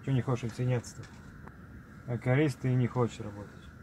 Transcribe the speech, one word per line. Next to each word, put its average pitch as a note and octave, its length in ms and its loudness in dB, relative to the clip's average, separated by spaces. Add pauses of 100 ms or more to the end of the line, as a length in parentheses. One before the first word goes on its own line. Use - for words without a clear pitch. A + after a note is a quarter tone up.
Чё C#3 80 0
не B2+ 120 4
хочешь A#2+ 280 0
соединяться-то? B2+ 560 -2 (1000)
А A#2+ 100 0
Користа C3 500 4
и B2+ 60 4
не B2+ 140 6
хочет A#2 340 0
работать. G#2 480 -12 (140)